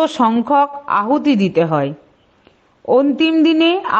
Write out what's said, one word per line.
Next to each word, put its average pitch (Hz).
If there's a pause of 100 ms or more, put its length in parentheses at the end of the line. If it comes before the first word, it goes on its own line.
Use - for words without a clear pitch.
(200)
সংখ্যক 247 (320)
আহুতি 277
দিতে 185
হয়। 147 (920)
অন্তিম 294
দিনে 330 (300)